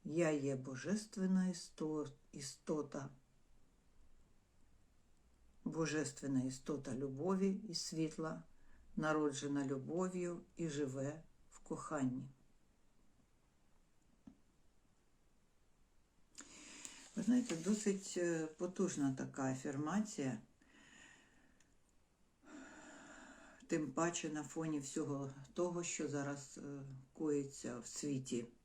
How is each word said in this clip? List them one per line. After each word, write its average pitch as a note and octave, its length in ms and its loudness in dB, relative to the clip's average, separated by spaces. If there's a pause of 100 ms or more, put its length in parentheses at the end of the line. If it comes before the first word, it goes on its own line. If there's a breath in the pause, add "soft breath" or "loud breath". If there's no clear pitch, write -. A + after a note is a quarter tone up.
Я D#3 280 4
є C#3 240 2
божественна F#3 920 2
істо-, D#3 640 -2 (200)
істота, C#3+ 800 -4 (2500)
божественна D3 800 0
істота C#3 520 -2
любові D3+ 540 2 (200)
і E3 60 -4
світла, D#3+ 680 -2 (520 soft breath)
народжена C#3+ 720 2
любов'ю E3+ 760 0 (160)
і E3 120 0
живе C#3+ 540 -2 (280)
в - 80 -20
коханні. C3+ 680 -2 (4000 loud breath)
Ви - 80 -2
знаєте, A#3 320 6
досить, F#3+ 600 2
е, E3+ 300 4 (100)
потужна D#3 600 2
така C3 340 0
афірмація, C#3+ 920 0 (3250 loud breath)
тим D#3 240 2
паче E3 380 4
на D3+ 140 -2
фоні D#3 360 0
всього C#3 540 0 (200)
того, F3 300 2
що D#3+ 240 -2
зараз, C#3+ 500 -2
е, - 40 -12 (520)
коїться C#3 680 0
в A2 80 -10
світі. C3 600 -2 (180)